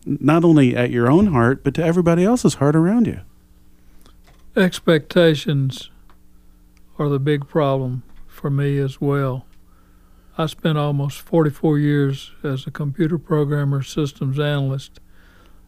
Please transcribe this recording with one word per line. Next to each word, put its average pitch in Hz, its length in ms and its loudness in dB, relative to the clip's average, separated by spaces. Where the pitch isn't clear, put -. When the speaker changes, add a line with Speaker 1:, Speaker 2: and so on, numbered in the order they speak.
Speaker 1:
not 151 400 0
only 143 320 4
at 120 140 0
your 120 200 2
own 190 180 4
heart, 131 360 2
but 135 100 -2
to 156 100 -2
everybody 170 400 2
else's 226 300 2
heart 147 220 2
around 196 300 2
you. 95 140 -6
Speaker 2:
Expectations 160 1300 0
are 151 100 -2
the 143 100 0
big 143 300 -2
problem 135 540 -2
for - 240 -8
me 139 280 0
as 135 220 -4
well. 139 460 -2
I 160 100 -2
spent 156 320 -2
almost 143 420 -4
forty-four 156 580 0
years 143 540 -2
as 135 220 -6
a 156 40 -12
computer 156 480 -4
programmer, 143 640 -2
systems 139 560 -6
analyst, 139 600 -4